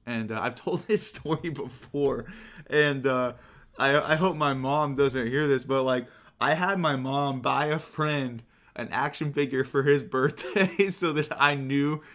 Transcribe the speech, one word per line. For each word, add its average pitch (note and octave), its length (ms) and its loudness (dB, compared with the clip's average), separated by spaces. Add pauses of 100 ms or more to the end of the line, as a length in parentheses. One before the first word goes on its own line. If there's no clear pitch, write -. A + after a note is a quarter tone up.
And, A2+ 260 -4
uh, A2 100 -4
I've A#2+ 140 -2
<laughs> - 100 -18
told F3 220 -2
this G#3+ 200 0
story D#3+ 420 -4
before, C3 760 -4 (440)
and, C#3+ 380 2
uh, B2+ 260 0 (420)
I, C#3+ 380 2
I - 40 4
hope F3 180 0
my D3 180 2
mom C#3 400 0
doesn't C3 340 2
hear C#3+ 200 0
this, C3 160 2
but, C3 200 2
like, B2+ 220 2 (340)
I C3+ 140 2
had F3+ 240 0
my D#3 180 2
mom C3+ 460 -2
buy C3+ 260 0
a D#3 120 0
friend C#3 640 -4 (320)
an A#2 160 -6
action C#3+ 420 -2
figure C3+ 300 0
for C3+ 180 0
his C#3+ 220 4
<laughs> C3 140 -4
birthday F#3+ 720 2
so F3 240 -2
that D3 280 -2
I D3 140 4
knew C#3 460 0 (140)